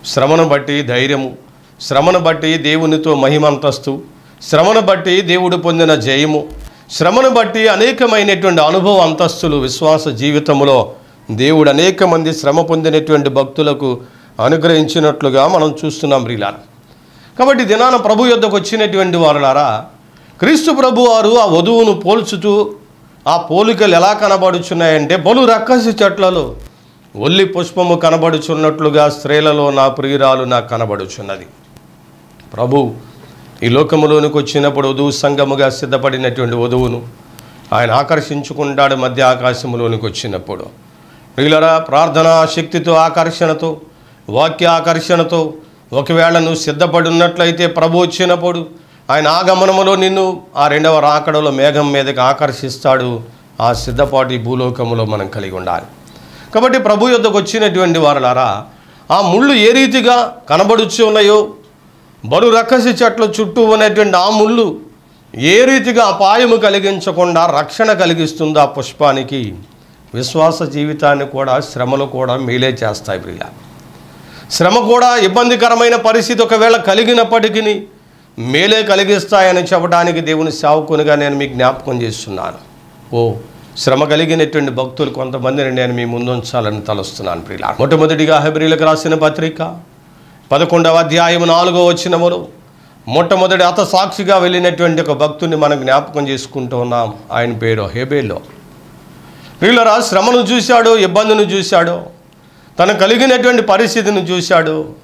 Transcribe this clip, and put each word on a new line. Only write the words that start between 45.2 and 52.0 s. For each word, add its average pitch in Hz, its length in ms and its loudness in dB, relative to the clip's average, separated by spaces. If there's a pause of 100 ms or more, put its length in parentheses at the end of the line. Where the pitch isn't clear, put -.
ఒకవేళ 165 460 2
నువ్వు 160 160 0
సిద్ధపడి 160 540 -2
ఉన్నట్లయితే 170 580 0
ప్రభు 165 300 0
వచ్చినప్పుడు 175 720 -2 (420)
ఆయన 147 180 0
ఆగమనములో 190 680 2
నిన్ను 190 460 -2 (160)
ఆ 143 100 2
రెండవ 156 320 2
రాకడలో 151 520 0
మేఘం 143 400 0
మీదకి 135 280 -2